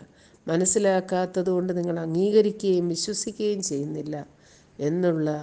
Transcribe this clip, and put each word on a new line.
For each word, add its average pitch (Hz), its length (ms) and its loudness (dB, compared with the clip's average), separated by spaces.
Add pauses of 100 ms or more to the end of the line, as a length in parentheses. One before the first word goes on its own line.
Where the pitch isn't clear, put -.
(480)
മനസ്സിലാക്കാത്തത് 185 1000 0
കൊണ്ട് 185 240 0
നിങ്ങൾ 175 260 -2
അംഗീകരിക്കുകയും 190 880 2
വിശ്വസിക്കുകയും 208 720 -4
ചെയ്യുന്നില്ല" 151 540 -6 (640)
എന്നുള്ള 160 480 2 (160)